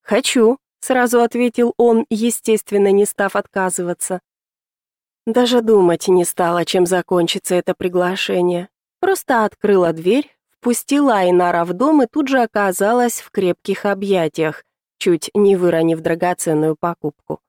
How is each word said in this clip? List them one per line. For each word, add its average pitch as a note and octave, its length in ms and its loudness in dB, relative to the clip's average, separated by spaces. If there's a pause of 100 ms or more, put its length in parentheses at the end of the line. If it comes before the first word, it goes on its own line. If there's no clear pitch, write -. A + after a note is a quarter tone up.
«Хочу», A#3 560 2 (240)
сразу B3 400 0
ответил A#3+ 560 0
он, A#3 320 4
естественно, G#3+ 800 0
не G3+ 140 4
став G3 300 -4
отказываться. F3+ 840 -6 (1040)
Даже A#3+ 360 2
думать G3 460 2
не F3+ 180 4
стала, E3+ 400 -2
чем F3+ 200 0
закончится F3+ 720 -2
это F3 200 -2
приглашение. F3+ 960 -2 (300)
Просто C#4+ 460 0
открыла F#3 480 0
дверь, F#3 420 -2 (140)
впустила B3 720 0
Айнара F3+ 440 2
в F3 100 -6
дом C#4 300 2
и A3+ 40 0
тут D4 200 -4
же C4+ 140 0
оказалась A3 800 -2
в - 100 -20
крепких F#3+ 540 -4
объятиях, F#3 760 -2 (340)
чуть E3+ 360 -2
не G3+ 220 4
выронив E3 460 0
драгоценную E3 760 -2
покупку. D3+ 720 -8